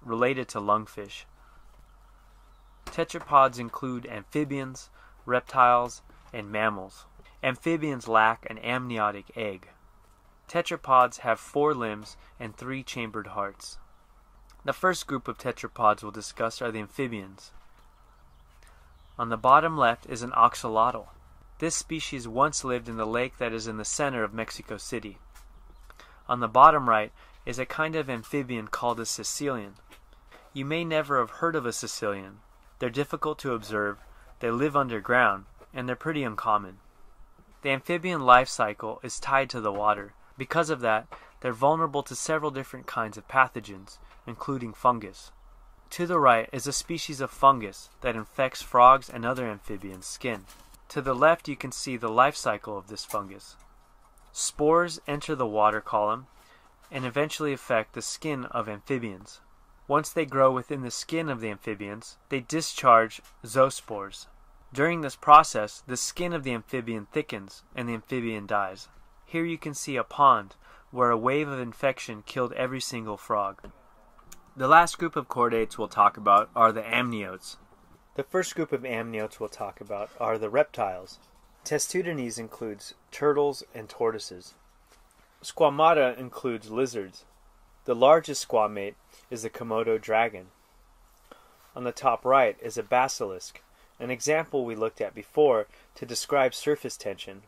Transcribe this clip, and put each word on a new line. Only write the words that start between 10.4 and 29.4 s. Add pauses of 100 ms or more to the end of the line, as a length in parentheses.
Tetrapods
have
four
limbs (240)
and
three
chambered
hearts. (840)
The
first
group
of
tetrapods
we'll
discuss
are
the
amphibians. (1700)
On
the
bottom
left
is
an
axolotl. (500)
This
species
once
lived
in
the
lake
that
is
in
the
center
of
Mexico
City. (1120)
On
the
bottom
right (360)
is
a
kind
of
amphibian
called
a
caecilian. (800)